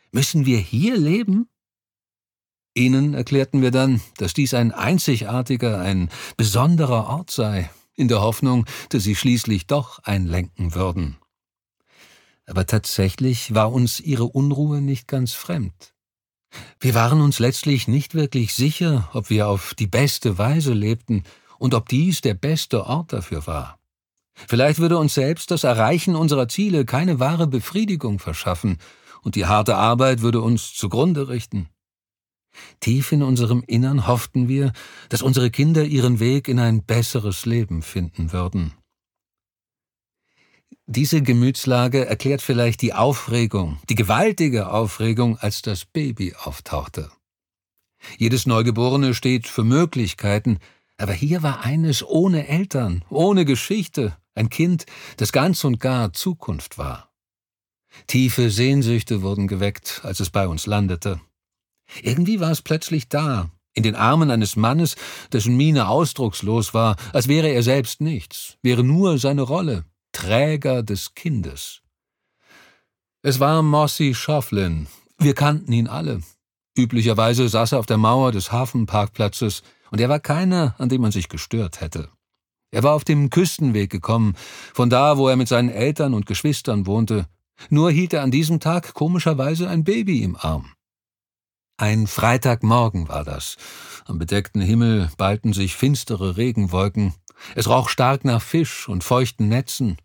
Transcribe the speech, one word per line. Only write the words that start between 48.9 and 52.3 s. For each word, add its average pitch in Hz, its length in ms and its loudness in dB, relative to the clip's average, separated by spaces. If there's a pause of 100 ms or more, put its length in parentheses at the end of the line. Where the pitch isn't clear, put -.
steht 127 320 -2
für - 180 -2
Möglichkeiten, 113 960 0 (400)
aber 98 160 -4
hier 147 280 0
war 139 220 -2
eines 151 420 0
ohne 160 420 2